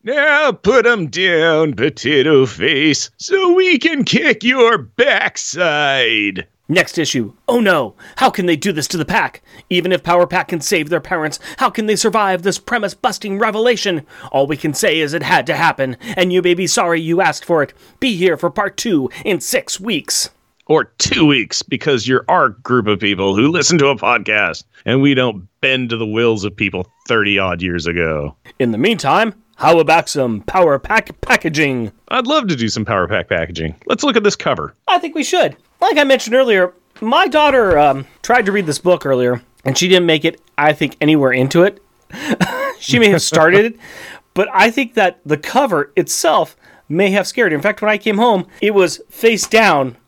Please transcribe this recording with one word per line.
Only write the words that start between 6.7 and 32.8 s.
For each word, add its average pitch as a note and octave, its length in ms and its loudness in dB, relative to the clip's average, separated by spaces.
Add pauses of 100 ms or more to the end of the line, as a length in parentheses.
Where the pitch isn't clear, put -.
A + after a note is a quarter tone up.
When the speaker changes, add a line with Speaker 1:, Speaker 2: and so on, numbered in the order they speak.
Speaker 2:
issue. C3 340 -4 (160)
Oh A#3+ 120 2
no! E3 340 0 (220)
How C4 140 2
can F#3 160 -4
they E3 100 2
do F#3+ 160 -2
this D3+ 160 -4
to - 100 -6
the D3+ 80 -2
pack? F#3 360 -4 (280)
Even F3+ 220 0
if F3+ 100 -2
Power F3 240 2
Pack F3 220 -4
can E3+ 120 -6
save D#3 300 -2
their E3+ 100 0
parents, D#3 380 -6 (200)
how B3+ 120 0
can G#3+ 160 -6
they G#3+ 100 0
survive G3 460 0
this F#3 160 -2
premise-busting G#3 800 -6
revelation? G#3+ 680 -2 (240)
All C#3 160 2
we D3 120 -4
can D3+ 160 -4
say D#3+ 260 0
is D3+ 140 -4
it E3+ 80 -4
had C#3+ 240 2
to D3+ 100 -2
happen, C3+ 400 0 (200)
and F3+ 160 2
you F#3 100 4
may F3 120 4
be F3+ 120 -2
sorry E3+ 340 0
you E3 220 0
asked D#3 220 0
for E3 180 2
it. C3 100 -4 (280)
Be B3 160 0
here E3+ 200 2
for F3 140 -2
part G3+ 260 -6
two D3+ 340 -2 (140)
in G#3 160 -2
six - 400 -6
weeks. F#3+ 480 -4 (380)
Speaker 1:
Or D3 180 2 (140)
two B3 280 0
weeks, C3 360 0
because B2 460 -4
you're B2+ 200 0
our D#3+ 220 2
group A#2+ 360 -2
of G2+ 140 0
people G2 360 -2
who B2+ 120 2
listen F3 300 0
to C#3 100 2
a C3+ 80 0
podcast, G#2 680 -2 (220)
and C3 160 2
we C#3+ 120 4
don't A2+ 320 -2 (140)
bend B2+ 300 -2
to A#2 80 -4
the A2+ 80 -4
wills A2 380 0
of G#2 120 -6
people F#2 340 -6 (180)
thirty G2+ 300 0
odd F2+ 240 -2
years F2 240 -4
ago. D#2+ 480 -4 (240)
Speaker 2:
In B2 140 -2
the G#2+ 60 -6
meantime, F#3+ 560 0 (220)
how E3 240 4
about D#3+ 280 2
some A#2+ 320 -2
Power D#3+ 380 2
Pack - 420 -4
packaging? C#3+ 720 -2 (160)
Speaker 1:
I'd B3 180 -2
love C#4 220 0
to D#3 80 -2
do A2+ 140 -2
some A2 160 -6